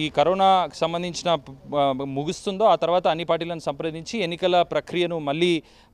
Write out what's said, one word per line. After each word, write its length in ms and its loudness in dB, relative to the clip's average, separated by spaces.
ఈ 20 -2
కరోనాకు 680 2
సంబంధించిన, 600 -2
ఆ, 160 4
ముగుస్తుందో 720 -4
ఆ 100 6
తర్వాత 340 2
అన్ని 160 0
పార్టీలను 360 -2
సంప్రదించి 580 -6
ఎన్నికల 440 2
ప్రక్రియను 560 -2
మళ్ళీ 440 0